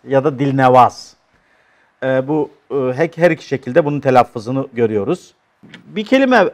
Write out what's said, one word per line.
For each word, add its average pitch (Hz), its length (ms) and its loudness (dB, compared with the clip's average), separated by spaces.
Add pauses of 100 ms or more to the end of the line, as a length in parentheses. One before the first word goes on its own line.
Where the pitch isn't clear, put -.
ya 135 200 0
da 143 140 -4
dil 139 160 -2
nevaz. 127 640 2 (840)
E, 131 260 -2
bu, 147 220 -4 (200)
e, 123 40 -8
her, 131 420 -4
her 165 140 2
iki - 160 -8
şekilde 127 380 -2
bunun 147 160 -6
telaffuzunu 127 720 -2
görüyoruz. 113 640 -4 (280)
Bir - 420 -14
kelime 254 500 2